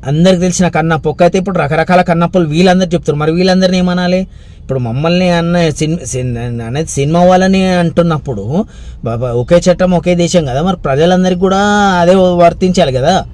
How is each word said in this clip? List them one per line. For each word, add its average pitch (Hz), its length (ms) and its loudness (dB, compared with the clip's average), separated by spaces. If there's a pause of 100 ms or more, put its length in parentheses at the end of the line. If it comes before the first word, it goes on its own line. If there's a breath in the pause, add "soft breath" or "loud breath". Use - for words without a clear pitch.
అందరికి 170 340 2
తెలిసిన 180 260 0
కన్నప్ప. 160 420 -2
ఒక్కైతే 175 280 2
ఇప్పుడు 185 220 -2
రకరకాల 160 420 0
కన్నప్పలు 170 440 0
వీళ్ళందరూ 180 420 2
చెప్తారు. 160 300 -2
మరి 156 140 0
వీళ్ళందరినీ 185 460 2
ఏమనాలి? 180 500 -2 (340 soft breath)
ఇప్పుడు 131 180 -6
మమ్మల్ని 160 500 0
అన్న 170 400 0
సిన్-, 156 360 -4
సిన్-, 120 560 -6
అనేది 131 260 -6
సినిమా 156 360 0
వాళ్ళని 185 420 4
అంటున్నప్పుడు 165 1000 -2 (400 loud breath)
బ-, 117 100 -4
బ-, 117 80 -4
ఒకే 123 320 0
చట్టం 180 360 2
ఒకే 175 240 0
దేశం 175 300 0
కదా, 131 160 -4
మరి 180 160 -2
ప్రజలందరికీ 180 640 0
కూడా 190 200 0 (400)
అదే 180 160 4
వర్తించాలి 175 760 2
కదా. 160 400 0